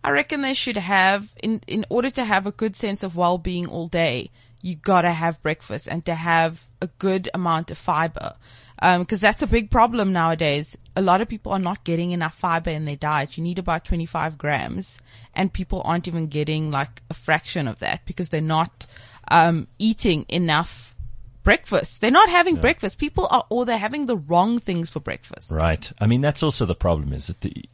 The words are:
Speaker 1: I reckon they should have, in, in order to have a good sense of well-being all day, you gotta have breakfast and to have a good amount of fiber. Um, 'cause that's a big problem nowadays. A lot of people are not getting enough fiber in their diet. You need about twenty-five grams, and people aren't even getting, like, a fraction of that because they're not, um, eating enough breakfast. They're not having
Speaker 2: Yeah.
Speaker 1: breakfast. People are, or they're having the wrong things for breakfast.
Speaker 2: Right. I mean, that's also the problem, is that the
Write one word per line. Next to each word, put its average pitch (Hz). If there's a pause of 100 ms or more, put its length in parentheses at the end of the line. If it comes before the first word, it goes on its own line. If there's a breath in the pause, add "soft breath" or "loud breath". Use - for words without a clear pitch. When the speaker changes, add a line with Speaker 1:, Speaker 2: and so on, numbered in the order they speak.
Speaker 1:
I -
reckon 285
they 269
should 240
have, 196 (140)
in, 220
in 220
order 240
to 247
have 196
a 202
good 220
sense 202
of 180
well-being 175
all 170
day, 156 (320 soft breath)
you 180
gotta 175
have 165
breakfast -
and 165
to 170
have 165 (160)
a 185 (120)
good 190
amount 165
of -
fiber. 160 (460 loud breath)
Um, 180
'cause 202
that's 208
a 262
big 226
problem 226
nowadays. 160 (160)
A 185
lot 190
of 226
people 220
are 196
not 185
getting 170
enough 170
fiber 165
in 156
their 143
diet. 147
You 160
need 175
about 170
twenty-five 160
grams, 147 (360 soft breath)
and 190
people 156
aren't 170
even 165
getting, 151
like, 143
a -
fraction 151
of 113
that -
because 170
they're 156
not, 156 (420 loud breath)
um, 170 (140)
eating 202
enough 165 (480)
breakfast. -
They're 226
not 370
having 349
Speaker 2:
Yeah. -
Speaker 1:
breakfast. -
People 302
are, 254
or 240
they're 226
having 254
the 233
wrong 175
things 175
for -
breakfast. -
Speaker 2:
Right. 80
I 104
mean, 120
that's 143
also 131
the 85
problem, 76
is 67
that -
the - (200)